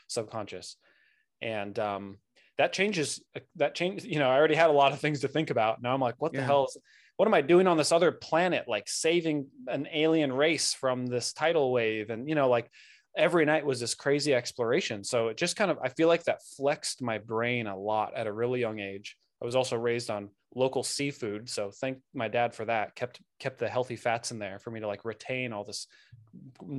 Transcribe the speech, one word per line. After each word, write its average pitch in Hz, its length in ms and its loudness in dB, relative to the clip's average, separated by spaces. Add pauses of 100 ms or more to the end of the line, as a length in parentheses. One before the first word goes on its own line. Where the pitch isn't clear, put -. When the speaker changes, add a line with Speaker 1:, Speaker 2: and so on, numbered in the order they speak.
Speaker 1:
subconscious. 107 680 -10 (640)
And, 104 380 -6
um, 101 380 -6 (400)
that 156 160 2
changes, 185 500 -2 (320)
that 151 180 0
change, 180 300 -4
you 156 160 -4
know, 135 100 4
I 127 80 4
already 156 180 6
had 165 140 6
a 151 40 4
lot 139 180 6
of 143 80 -6
things 147 220 -2
to 139 60 0
think 151 220 -2
about. 113 320 0
Now 123 120 0
I'm 135 80 0
like, 120 200 -2
"What 151 120 -4
the 135 60 -4
Speaker 2:
Yeah. 135 60 -2
Speaker 1:
hell 139 200 4
is, 131 120 -10 (380)
what 196 120 4
am 220 60 4
I 170 80 6
doing 175 240 8
on 175 120 6
this 147 140 4
other 170 200 6
planet? 160 560 0
Like, 107 200 -4
saving 160 600 0 (200)
an 139 240 -4
alien 156 400 4
race 143 420 2
from 127 340 -2
this 123 260 -4
tidal 151 380 2
wave?" 110 400 0
And, 117 180 -8
you 156 60 0
know, 135 140 4
like, 120 200 2 (480)
every 160 280 4
night 151 200 2
was 131 140 -2
this 117 160 -4
crazy 143 380 0
exploration. 120 680 -2
So 113 260 0
it 113 80 -8
just 175 180 -2
kind 196 160 2
of, 143 100 -2
I 127 80 -2
feel 160 180 2
like 170 180 4
that - 180 -2 (120)
flexed - 460 -2
my 117 160 -4
brain 117 500 -2
a 98 100 -8
lot 104 360 -2
at 117 140 -4
a 107 40 -4
really 120 280 -2
young 110 200 -2
age. 101 380 -10 (240)
I - 40 -8
was 120 100 -2
also 127 200 0
raised 120 360 -2
on 104 180 -6 (240)
local 131 300 0
seafood. 123 640 -6
So 101 220 -6
thank 131 260 -6 (160)
my 117 140 -4
dad 117 260 0
for 110 120 -8
that. 110 300 -2
Kept, - 240 -8 (200)
kept - 200 -8
the 117 100 -2
healthy 120 260 -4
fats 117 360 -4
in 113 80 -10
there 101 200 -8
for 120 120 -12
me 113 100 -10
to, 107 60 -6
like, 101 160 -6
retain 127 480 -6
all 104 120 -8
this - 240 -12 (920)